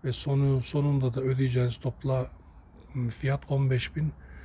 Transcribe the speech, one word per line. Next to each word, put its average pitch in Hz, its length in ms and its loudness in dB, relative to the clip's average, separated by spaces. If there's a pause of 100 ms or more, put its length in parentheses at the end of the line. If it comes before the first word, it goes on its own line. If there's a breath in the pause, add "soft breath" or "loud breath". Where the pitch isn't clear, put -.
Ve 131 80 -2
sonu, 139 500 2
sonunda 139 520 2
da 135 60 -2
ödeyeceğiniz 127 600 2
toplam 131 460 -2 (920)
fiyat 139 320 -2
on 135 200 2
beş 127 260 0
bin 151 160 0 (320 loud breath)